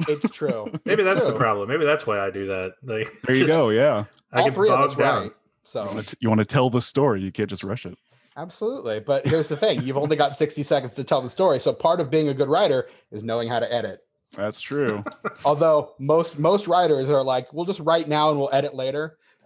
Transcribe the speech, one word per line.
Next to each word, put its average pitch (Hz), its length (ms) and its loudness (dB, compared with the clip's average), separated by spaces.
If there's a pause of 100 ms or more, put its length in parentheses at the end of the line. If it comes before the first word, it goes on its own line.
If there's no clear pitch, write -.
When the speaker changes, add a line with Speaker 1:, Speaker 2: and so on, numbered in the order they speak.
Speaker 1:
<laughs> 160 80 -2
Speaker 2:
It's 151 220 -2
true. 120 340 -4 (200)
Speaker 3:
Maybe 202 180 0
Speaker 2:
It's - 20 0
Speaker 3:
that's 190 180 2
the - 80 2
Speaker 2:
true. - 80 -2
Speaker 3:
problem. 104 300 0
Maybe 147 160 -2
that's 151 240 0
why 104 100 0
I 98 140 -2
do 98 160 -6
that. 95 340 -6
Like, 110 240 -6 (160)
Speaker 1:
There 127 140 2
you 131 100 4
Speaker 3:
just, 156 100 4
Speaker 1:
go. 131 140 4
Yeah. 110 360 2 (260)
Speaker 3:
I 123 80 2
Speaker 2:
All - 60 4
Speaker 3:
get 131 80 0
Speaker 2:
three 208 140 2
of 127 120 4
us 139 160 0
Speaker 3:
bogged - 20 0
down. 101 240 2
Speaker 2:
write, 98 100 -10 (300)
so. 113 220 -8
Speaker 1:
You 98 60 -8
wanna 107 120 -6
t-, - 160 -12
you 113 100 0
wanna 110 160 4
tell 127 260 2
the 120 100 0
story. 117 420 0
You 95 80 -6
can't 104 180 -4
just 98 140 -10
rush 98 240 -8
it. 90 100 -14 (400)
Speaker 2:
Absolutely. 175 600 -8
But 139 300 -2
here's 151 200 0
the 147 80 -4
thing. 147 280 2
You've 131 120 -4
only 147 200 2
got 143 180 2
sixty 147 300 -2
seconds 135 300 0
to 135 100 -8
tell 135 180 2
the 123 80 -10
story. 170 300 2
So 143 120 2
part 170 280 0
of 139 100 -4
being 156 200 2
a 135 40 -2
good 135 140 0
writer 151 400 2 (240)
is 104 100 -10
knowing 113 260 -4
how 120 120 -2
to 117 120 -2
edit. 107 280 -4 (320)
Speaker 1:
That's 104 280 -6
true. 117 440 -2 (200)
<laughs> - 200 -8
Speaker 2:
Although 147 560 2
most, 156 360 2
most 185 300 2
writers 170 440 2
are 135 120 4
like, 127 300 -2
"We'll 160 120 -6
just 196 140 -6
write 160 300 2
now 151 220 2
and 147 100 0
we'll 135 120 -2
edit 139 220 0
later." 135 440 -6 (280)